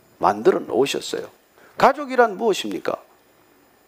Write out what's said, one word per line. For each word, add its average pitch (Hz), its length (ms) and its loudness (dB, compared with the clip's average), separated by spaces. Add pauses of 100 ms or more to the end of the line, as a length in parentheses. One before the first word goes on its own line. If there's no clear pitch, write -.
(180)
만들어 107 420 2
놓으셨어요. - 640 -4 (500)
가족이란 254 600 2
무엇입니까? 202 600 -2 (920)